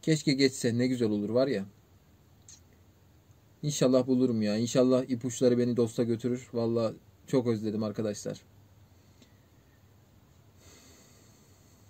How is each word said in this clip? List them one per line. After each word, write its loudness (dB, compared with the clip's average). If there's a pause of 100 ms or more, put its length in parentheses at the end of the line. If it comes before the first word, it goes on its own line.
Keşke 0
geçse 2
ne 2
güzel 0
olur -2
var 2
ya. -4 (2000)
İnşallah 2
bulurum 2
ya. 0
İnşallah 2
ipuçları 0
beni 0
dosta 0
götürür. -4
Vallahi -2 (320)
çok 0
özledim -2
arkadaşlar. -6 (3500)